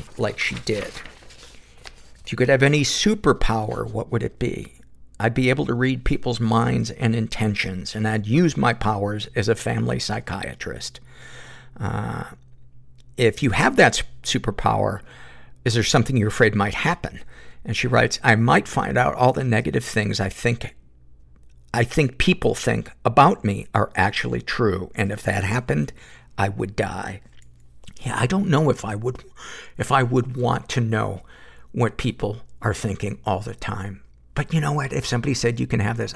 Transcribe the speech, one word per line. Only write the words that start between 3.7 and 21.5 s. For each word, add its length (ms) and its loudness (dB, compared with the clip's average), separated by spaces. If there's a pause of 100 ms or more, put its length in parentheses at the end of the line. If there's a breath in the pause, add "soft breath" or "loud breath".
what 220 -6
would 120 -2
it 160 -4
be? 360 -4 (460)
I'd 140 0
be 160 4
able 160 2
to 80 -2
read 300 0
people's 360 2
minds 500 2
and 240 0
intentions, 800 -2
and 140 -2
I'd 180 -2
use 300 4
my 160 2
powers 640 -2
as 120 2
a 60 4
family 460 -2
psychiatrist. 1000 -8 (800 loud breath)
Uh, 460 -6 (920)
if 260 2
you 80 4
have 260 2
that 220 6
s-, 40 0 (200)
superpower, 800 0 (640 loud breath)
is 100 2
there 100 2
something 320 4
you're 120 4
afraid 260 6
might 200 0
happen? 460 -4 (460 loud breath)
And 100 -4
she 100 0
writes, 360 2
"I 140 6
might 320 4
find 280 0
out 180 4
all 180 4
the 120 -2
negative 400 0
things 360 -2
I 80 -2
think, 460 -2 (1000)